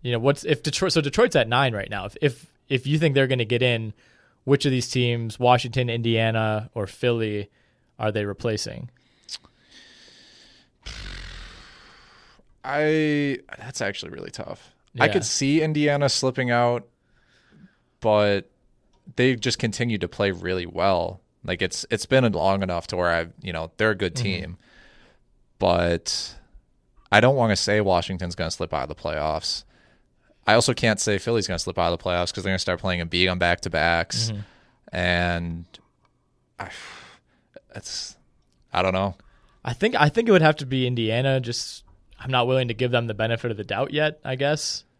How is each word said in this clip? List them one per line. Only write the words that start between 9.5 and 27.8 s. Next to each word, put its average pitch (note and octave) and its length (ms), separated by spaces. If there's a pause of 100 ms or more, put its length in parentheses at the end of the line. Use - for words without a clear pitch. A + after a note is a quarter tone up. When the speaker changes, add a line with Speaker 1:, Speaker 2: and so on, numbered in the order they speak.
Speaker 2:
I, D3+ 760 (200)
that's A#2 240
actually - 300
really - 180
tough. - 420 (260)
I C3 80
Speaker 1:
Yeah. G#3 60
Speaker 2:
could F3+ 120
see C#3+ 360
Indiana D3 480
slipping C3 420
out, A#2+ 360 (1120)
but G#2 500 (680)
they've B2+ 220
just A#2 200
continued A#2 420
to F2 80
play G2+ 220
really F2+ 360
well. F2+ 540 (240)
Like, F#2 160
it's, - 300
it's - 160
been C3 260
long F#2+ 300
enough F2+ 260
to - 80
where F2 140
I've, E2+ 220 (100)
you F2+ 100
know, D#2+ 240
they're A2 140
a G#2 40
good F#2 200
Speaker 1:
Mm-hmm. B2+ 100
Speaker 2:
team, F2 340 (1000)
but F2 800 (760)
I G#2 80
don't C3 160
wanna A2+ 200
say G#2 260